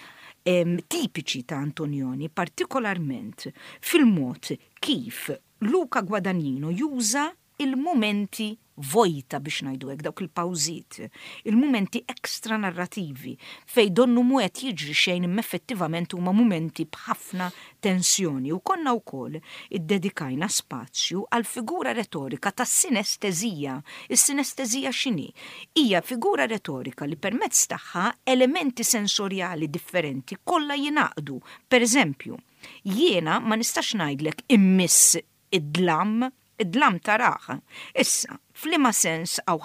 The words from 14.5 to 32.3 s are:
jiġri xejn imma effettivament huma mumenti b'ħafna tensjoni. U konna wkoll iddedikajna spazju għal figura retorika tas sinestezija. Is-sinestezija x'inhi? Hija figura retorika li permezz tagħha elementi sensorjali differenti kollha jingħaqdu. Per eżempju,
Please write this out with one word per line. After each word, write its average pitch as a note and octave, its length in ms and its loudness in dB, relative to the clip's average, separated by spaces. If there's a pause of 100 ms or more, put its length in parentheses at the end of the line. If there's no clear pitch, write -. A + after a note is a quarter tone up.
jiġri D3+ 340 -6
xejn F3+ 300 2
imma F#3+ 100 0
effettivament F3 760 -4
huma F3+ 180 0
mumenti E3+ 480 2
b'ħafna - 640 -6 (320)
tensjoni. E3+ 720 0
U F3+ 80 -2
konna E4 380 0
wkoll C3+ 420 -10 (400)
iddedikajna D#3+ 720 -2
spazju - 800 -4
għal A#3 160 0
figura B3+ 480 -4
retorika E3 560 -4
tas - 320 -2
sinestezija. F#3+ 960 -2 (320)
Is-sinestezija C4+ 800 0
x'inhi? A3 400 -4 (480)
Hija G3 240 4
figura C#4+ 400 0
retorika D3 640 -6
li D#3+ 80 -6
permezz G#3 560 -2
tagħha F#3 380 -4 (180)
elementi B3+ 560 2
sensorjali F#3+ 880 -2
differenti D3+ 720 -4
kollha D4 320 0
jingħaqdu. C4 640 -2 (320)
Per A#3+ 160 6
eżempju, G#3 540 0 (500)